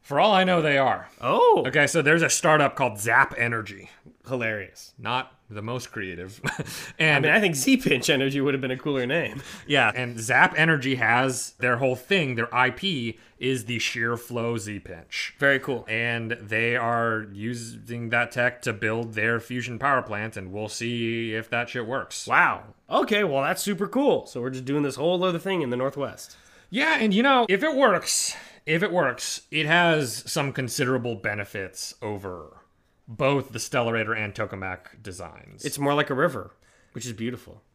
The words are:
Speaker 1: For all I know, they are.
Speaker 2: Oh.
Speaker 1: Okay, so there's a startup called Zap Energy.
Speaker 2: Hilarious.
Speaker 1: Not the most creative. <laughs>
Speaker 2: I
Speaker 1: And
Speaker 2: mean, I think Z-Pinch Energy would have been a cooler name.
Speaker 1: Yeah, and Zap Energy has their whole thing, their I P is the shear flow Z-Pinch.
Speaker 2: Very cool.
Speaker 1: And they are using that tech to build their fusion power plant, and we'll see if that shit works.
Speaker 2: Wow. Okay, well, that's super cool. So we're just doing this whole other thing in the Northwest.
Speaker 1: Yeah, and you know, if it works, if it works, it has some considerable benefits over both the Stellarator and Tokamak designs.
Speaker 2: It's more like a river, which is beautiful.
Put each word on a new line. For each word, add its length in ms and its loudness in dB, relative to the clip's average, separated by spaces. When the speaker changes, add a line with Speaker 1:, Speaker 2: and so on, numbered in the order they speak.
Speaker 1:
For 180 -2
all 140 6
I 100 6
know, 200 4
they 160 4
are. 280 2
Speaker 2:
Oh. 460 6
Speaker 1:
Okay, 180 4
so 160 2
there's 220 4
a 60 2
startup 460 4
called 240 -2
Zap 380 4
Energy. 540 -4
Speaker 2:
Hilarious. 720 -6
Speaker 1:
Not 340 -6
the 120 -10
most 300 -8
creative. 520 -10
<laughs> 20 -10
Speaker 2:
I 180 -6
Speaker 1:
And 260 4
Speaker 2:
mean, 100 4
I 60 6
think 160 2
Z-Pinch 540 2
Energy 320 2
would 120 2
have 80 -2
been 100 -4
a 60 -4
cooler 280 -2
name. 360 -2
Speaker 1:
Yeah, 280 4
and 240 -6
Zap 380 4
Energy 380 2
has 640 2
their 180 2
whole 180 2
thing, 400 0
their 180 -2
I 180 4
P 480 -4
is 280 -2
the 140 -4
shear 380 -2
flow 400 -4
Z-Pinch. 800 -10
Speaker 2:
Very 220 4
cool. 280 -6
Speaker 1:
And 440 -2
they 340 0
are 560 0
using 760 -10
that 220 0
tech 320 0
to 100 -2
build 400 -2
their 260 2
fusion 400 -8
power 220 2
plant, 340 -6
and 160 -10
we'll 180 -6
see 640 -4
if 180 -8
that 180 -4
shit 160 -6
works. 420 -8
Speaker 2:
Wow. 360 2
Okay, 340 2
well, 200 2
that's 180 -2
super 260 -2
cool. 380 2
So 160 -10
we're 80 -4
just 160 -8
doing 180 0
this 120 -2
whole 280 0
other 160 0
thing 220 -2
in 80 -2
the 80 -2
Northwest. 600 -6
Speaker 1:
Yeah, 300 0
and 140 2
you 100 4
know, 260 6
if 140 2
it 120 0
works, 580 2
if 180 0
it 100 -2
works, 480 -2
it 140 0
has 680 2
some 220 -2
considerable 640 -2
benefits 840 -8
over 560 -8
both 440 0
the 80 -8
Stellarator 580 -2
and 160 -4
Tokamak 680 -8
designs. 640 -14
Speaker 2:
It's 120 -4
more 160 0
like 160 0
a 40 0
river, 380 -2
which 120 -10
is 60 -8
beautiful. 500 -10